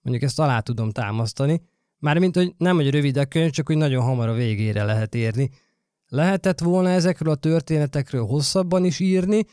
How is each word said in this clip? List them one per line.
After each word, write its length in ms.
Mondjuk 240
ezt 140
alá 200
tudom 300
támasztani, 720
Mármint, 320
hogy 220
nem, 180
hogy 140
rövid 280
a 80
könyv, 260
csak 160
hogy 100
nagyon 260
hamar 260
a 40
végére 500
lehet 320
érni. 340
Lehetett 520
volna 300
ezekről 440
a 20
történetekről 920
hosszabban 600
is 140
írni, 540